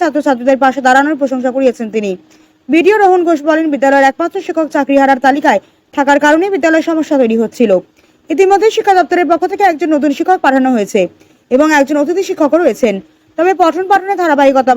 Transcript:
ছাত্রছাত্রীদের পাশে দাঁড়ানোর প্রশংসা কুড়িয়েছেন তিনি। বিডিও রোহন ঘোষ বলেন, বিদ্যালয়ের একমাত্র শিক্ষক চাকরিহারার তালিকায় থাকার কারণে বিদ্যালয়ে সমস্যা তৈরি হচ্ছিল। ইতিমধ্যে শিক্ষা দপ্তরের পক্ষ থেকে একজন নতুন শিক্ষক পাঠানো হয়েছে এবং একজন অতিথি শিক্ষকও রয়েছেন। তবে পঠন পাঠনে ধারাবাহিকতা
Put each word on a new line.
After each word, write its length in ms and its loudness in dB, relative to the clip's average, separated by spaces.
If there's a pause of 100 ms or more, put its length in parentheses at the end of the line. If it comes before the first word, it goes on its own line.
ছাত্রছাত্রীদের 600 0
পাশে 180 0
দাঁড়ানোর 400 2
প্রশংসা 300 -4
কুড়িয়েছেন 440 -2
তিনি। 160 -4 (580)
বিডিও 280 2
রোহন 300 4
ঘোষ 120 0 (100)
বলেন, 240 0
বিদ্যালয়ের 360 2
একমাত্র 360 -6
শিক্ষক 300 -4
চাকরিহারার 500 0
তালিকায় 340 0 (340)
থাকার 320 0
কারণে 280 2
বিদ্যালয়ে 360 0
সমস্যা 320 -2
তৈরি 200 0
হচ্ছিল। 300 0 (580)
ইতিমধ্যে 460 2
শিক্ষা 220 0
দপ্তরের 340 0
পক্ষ 200 -2
থেকে 120 -4
একজন 320 0
নতুন 220 0
শিক্ষক 280 0
পাঠানো 300 2
হয়েছে 260 -2 (500)
এবং 160 2 (120)
একজন 220 0
অতিথি 280 -2
শিক্ষকও 300 0
রয়েছেন। 360 0 (420)
তবে 140 0 (100)
পঠন 300 0
পাঠনে 300 0
ধারাবাহিকতা 560 2